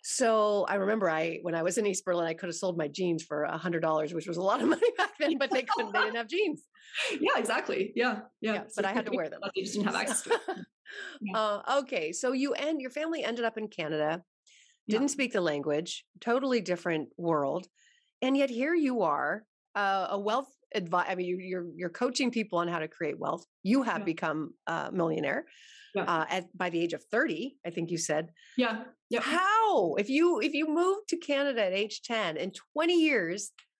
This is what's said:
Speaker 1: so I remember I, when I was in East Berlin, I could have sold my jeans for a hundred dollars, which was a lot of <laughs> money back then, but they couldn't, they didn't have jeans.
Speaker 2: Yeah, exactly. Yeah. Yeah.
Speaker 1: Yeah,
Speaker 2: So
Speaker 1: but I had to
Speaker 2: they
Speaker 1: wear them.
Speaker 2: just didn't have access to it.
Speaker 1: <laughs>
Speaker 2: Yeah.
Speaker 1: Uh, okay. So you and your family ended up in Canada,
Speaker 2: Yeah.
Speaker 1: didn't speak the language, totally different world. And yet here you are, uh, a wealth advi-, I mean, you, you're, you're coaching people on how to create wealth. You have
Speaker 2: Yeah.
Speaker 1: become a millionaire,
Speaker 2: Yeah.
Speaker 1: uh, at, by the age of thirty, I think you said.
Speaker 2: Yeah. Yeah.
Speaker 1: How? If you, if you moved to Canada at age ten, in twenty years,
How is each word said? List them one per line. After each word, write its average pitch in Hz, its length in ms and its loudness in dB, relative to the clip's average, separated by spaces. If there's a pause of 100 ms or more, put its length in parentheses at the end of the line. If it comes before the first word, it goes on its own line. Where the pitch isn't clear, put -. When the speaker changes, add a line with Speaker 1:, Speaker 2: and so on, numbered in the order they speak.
Speaker 1:
so 214 640 4
I 202 80 0
remember 202 340 2
I, 160 340 0
when 170 120 -2
I 165 80 0
was 175 140 2
in 214 80 2
East 196 200 0
Berlin, 175 220 2
I 165 60 -2
could 175 160 -8
have 170 60 -6
sold 175 220 -2
my 151 100 0
jeans 165 360 0
for 151 200 -2
a 156 140 -2
hundred 170 240 -2
dollars, 156 320 0
which 165 140 -6
was 165 100 -4
a 175 40 -2
lot 208 200 2
of - 80 2
<laughs> 320 60 4
money 480 220 4
back 415 220 0
then, 302 180 2
but 269 140 0
they 254 120 2
couldn't, 403 300 -2
they - 60 2
didn't - 160 0
have 233 120 -4
jeans. 349 360 -2 (560)
Speaker 2:
Yeah, 415 180 4
exactly. - 580 -2
Yeah. 233 260 0 (200)
Yeah. 214 120 -2
Speaker 1:
Yeah, 196 140 -4
Speaker 2:
So - 140 -4
Speaker 1:
but 196 40 2
I 196 80 0
had 220 120 -2
to 214 60 -4
Speaker 2:
they 202 60 -2
Speaker 1:
wear 160 120 -2
them. - 120 -12 (140)
Speaker 2:
just 190 180 -4
didn't 208 120 0
have - 100 0
access 214 280 0
to - 100 -2
it. - 140 0
Speaker 1:
<laughs> - 200 -8 (540)
Speaker 2:
Yeah. 202 180 -4
Speaker 1:
Uh, 214 440 2
okay. 175 280 -4
So 254 220 -2
you 269 200 0
and 302 280 -2
your 254 80 -6
family 311 340 -4
ended 233 220 -2
up 226 120 0
in 214 120 -6
Canada, 156 520 0 (680)
Speaker 2:
Yeah. 214 120 2
Speaker 1:
didn't 277 120 2
speak 277 200 -2
the 208 80 0
language, 156 640 0 (160)
totally 254 400 2
different 170 480 -2 (100)
world. 165 480 0 (560)
And 262 140 2
yet 277 140 4
here 262 260 0
you 254 280 2
are, 151 420 0 (280)
uh, 196 360 0
a 202 100 -2
wealth 220 300 -2 (260)
advi-, 175 320 0
I 190 80 -2
mean, 180 120 -2
you, 180 100 -2
you're, 185 280 -6 (120)
you're 175 120 -4
coaching 254 400 0
people 208 300 0
on 175 80 2
how 170 120 -2
to 156 100 -4
create 160 280 -4
wealth. 151 280 -4 (180)
You 254 200 4
have 214 160 0
Speaker 2:
Yeah. 202 40 -6 (100)
Speaker 1:
become 156 400 -2 (140)
a 165 240 -2
millionaire, 160 540 0 (500)
Speaker 2:
Yeah. 190 80 0
Speaker 1:
uh, 165 260 0
at, 185 280 -4
by 180 120 0
the 170 140 0
age 170 80 0
of 165 140 -6
thirty, 233 600 -2
I 175 40 -6
think 170 200 -4
you 170 80 -2
said. 156 260 0 (340)
Speaker 2:
Yeah. 226 260 0 (260)
Yeah. 233 120 0
Speaker 1:
How? 349 760 4
If 208 140 0
you, 311 320 4
if 285 120 0
you 311 140 0
moved 359 440 2
to 339 60 0
Canada 277 460 0
at 185 80 2
age 202 320 -2
ten, 202 320 0
in 185 160 -4 (220)
twenty 339 280 4
years, 208 500 2 (280)